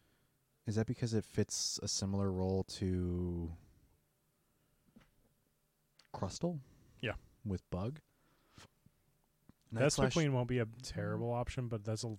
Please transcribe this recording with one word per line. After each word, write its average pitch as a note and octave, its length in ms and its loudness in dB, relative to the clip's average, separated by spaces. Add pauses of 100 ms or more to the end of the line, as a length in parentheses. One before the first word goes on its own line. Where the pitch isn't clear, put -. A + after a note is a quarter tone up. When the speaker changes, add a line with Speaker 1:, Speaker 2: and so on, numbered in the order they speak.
(680)
Speaker 1:
Is G#2+ 100 0
that A2 100 2
because A#2+ 260 -2
it G#2+ 120 2
fits - 580 -2
a G2+ 60 -2
similar G2 420 0
role F#2 340 2
to F2 880 0 (2750)
Crustle? D#3 460 -4 (400)
Speaker 2:
Yeah. A2 140 -2 (300)
Speaker 1:
With F#2+ 260 -4
Bug? A2 280 -4 (1700)
Night A2+ 80 0
Speaker 2:
Death C#3+ 140 6
Speaker 1:
Slash C3 180 4
Speaker 2:
Queen D3+ 220 6
won't B2 140 2
be B2 120 2
a A2+ 60 2 (180)
terrible - 480 -2
option, B2 340 -2
but A2+ 180 -4
that's A2 200 -2
a A2+ 140 -4